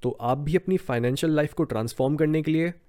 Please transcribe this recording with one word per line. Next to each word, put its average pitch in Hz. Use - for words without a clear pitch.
तो 123
आप 123
भी 147
अपनी 185
फाइनेंशियल 131
लाइफ 151
को 165
ट्रांसफॉर्म 123
करने 156
के 156
लिए 165